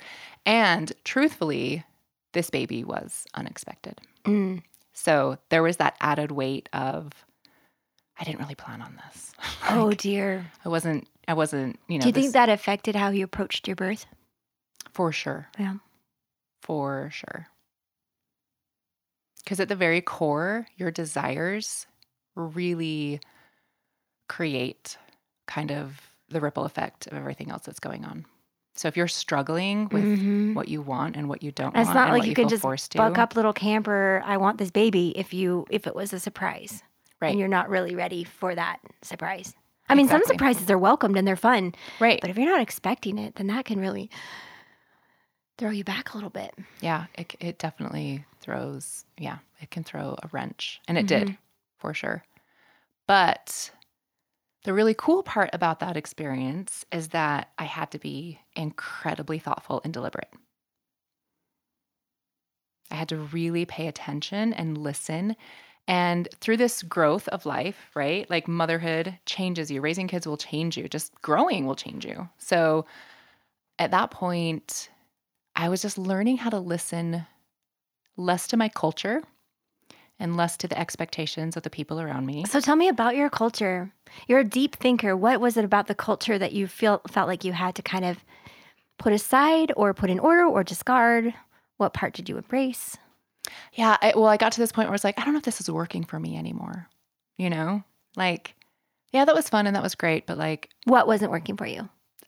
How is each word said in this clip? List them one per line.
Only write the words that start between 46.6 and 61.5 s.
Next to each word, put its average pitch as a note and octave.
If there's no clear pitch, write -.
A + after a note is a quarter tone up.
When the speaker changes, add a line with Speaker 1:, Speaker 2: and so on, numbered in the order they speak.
Speaker 1:
Yeah, E3
it, -
it E3+
definitely D3
throws, B2+
yeah, D3
it D3
can E3
throw C#3
a -
wrench. -
And E3+
it G3+
did, G3
Speaker 2:
Mm-hmm. G3
Speaker 1:
for -
sure. -
But -
the G3
really A3
cool E4+
part -
about E3+
that E3+
experience D3
is D#3+
that D3+
I D#3+
had D#3+
to D3+
be D3+
incredibly D#3
thoughtful -
and D#3+
deliberate. -